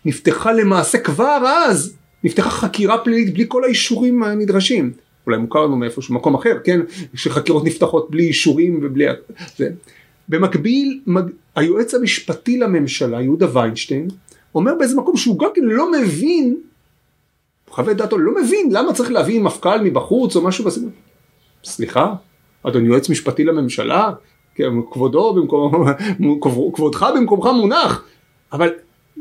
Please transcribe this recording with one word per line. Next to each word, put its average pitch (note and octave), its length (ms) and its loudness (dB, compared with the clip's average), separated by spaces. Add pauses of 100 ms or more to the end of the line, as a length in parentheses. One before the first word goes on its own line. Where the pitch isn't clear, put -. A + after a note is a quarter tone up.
נפתחה E3 480 0
למעשה F#3+ 440 2
כבר B3+ 480 0
אז, C4 520 0 (260)
נפתחה - 260 0
חקירה G#3 480 0
פלילית A3+ 360 0
בלי G3+ 140 0
כל B3+ 160 0
האישורים B3 600 0
הנדרשים. G3+ 680 0 (360)
אולי A2+ 100 0
מוכר A#2 280 0
לנו C#3 120 0
מאיפשהו, A#2+ 380 -4
מקום C#3 200 2
אחר, A3+ 280 0
כן? F3+ 180 2 (320)
שחקירות D3+ 520 -2
נפתחות D#3+ 460 -2
בלי E3 120 0
אישורים D#3+ 600 2
ובלי C#3 240 0
ה-, - 60 -2 (440)
זה. C#3+ 120 -2 (600)
במקביל, A#3 760 0
מג-, F#3 240 0 (240)
היועץ F#3+ 380 0
המשפטי B3 640 -2
לממשלה, C#3+ 640 0
יהודה C#3 360 2
ויינשטיין, B2 500 -2 (480)
אומר G3+ 240 0
באיזה C4+ 160 0
מקום D4+ 220 0
שהוא G3 220 0
גם F4 160 2
כן E4 80 2
לא B3+ 280 0
מבין, C4 680 2 (1120)
חווה F3+ 240 -2
דעתו, G#3 240 -2
לא F3 140 2 (120)
מבין F4 280 2
למה A#3 220 0
צריך B3 180 -2
להביא G#3+ 300 2
מפכ"ל G3 400 0
מבחוץ F#3+ 540 0
או E3+ 60 4
משהו F#3 240 -2
בסגנון. A3+ 260 -4 (720)
סליחה, C#3+ 500 -2 (500)
אדון A#2+ 220 0
יועץ B2 240 4
משפטי D3+ 340 -2
לממשלה, D#3+ 680 0 (800)
כבודו D3 420 0
במקום-, D3 520 2 (560)
<laughs> C3 320 -2
כבודך D3+ 420 0
במקומך G#3 300 2
מונח, B3 580 2 (500)
אבל E3 160 2 (520)